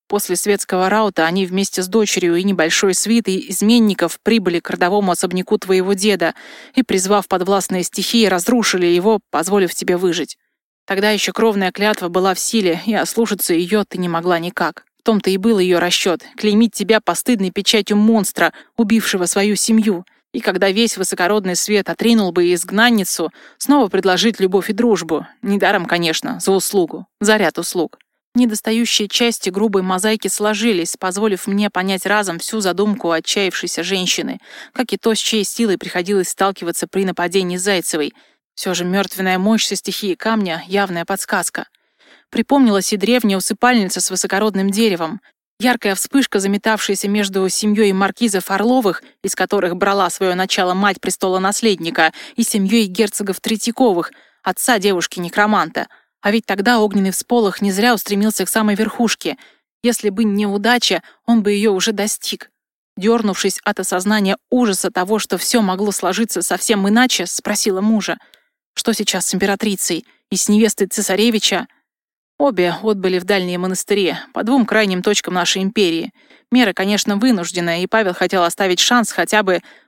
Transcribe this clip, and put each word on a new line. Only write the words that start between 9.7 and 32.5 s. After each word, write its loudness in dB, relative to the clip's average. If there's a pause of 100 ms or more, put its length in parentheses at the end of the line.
тебе 0
выжить. -2 (480)
Тогда 0
ещё -2
кровная 0
клятва -2
была 2
в -6
силе, 0
и 0
ослушаться 0
её 0
ты -8
не -2
могла 0
никак. -6 (140)
В -20
том-то 2
и 2
был 2
её 4
расчёт — 0 (140)
клеймить 2
тебя 2
постыдной 0
печатью 0
монстра, 2 (240)
убившего 2
свою 2
семью. 2 (280)
И -6
когда 0
весь 0
высокородный -2
свет 0
отринул 2
бы 2
изгнанницу, 0 (280)
снова 4
предложить 0
любовь 2
и -2
дружбу. 0 (160)
Недаром, 0
конечно, -2
за 0
услугу, 0 (140)
за 4
ряд 0
услуг. -4 (360)
Недостающие 0
части -2
грубой 0
мозаики -2
сложились, -2
позволив -2
мне 0
понять -2
разом 0
всю -6